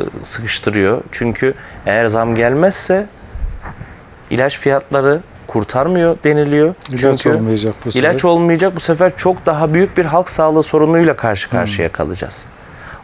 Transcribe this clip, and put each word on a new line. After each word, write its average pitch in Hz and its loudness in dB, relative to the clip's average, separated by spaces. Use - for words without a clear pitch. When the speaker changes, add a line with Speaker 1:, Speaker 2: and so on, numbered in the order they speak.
Speaker 1:
sıkıştırıyor. 107 -2
Çünkü 127 -2
eğer 110 2
zam 113 0
gelmezse 175 0
ilaç 135 -2
fiyatları 139 0
kurtarmıyor 165 0
deniliyor. 151 2
Speaker 2:
İlaç 127 -4
Speaker 1:
Çünkü 135 2
Speaker 2:
olmayacak 110 0
bu 120 -6
Speaker 1:
ilaç 131 0
Speaker 2:
sefer. 170 2
Speaker 1:
olmayacak. 170 2
Bu 156 -6
sefer 170 2
çok 185 0
daha 156 0
büyük 185 2
bir 175 2
halk 165 0
sağlığı 156 2
sorunuyla 160 4
karşı 107 -4
Speaker 2:
Hmm. 92 0
Speaker 1:
karşıya 87 -2
kalacağız. - -8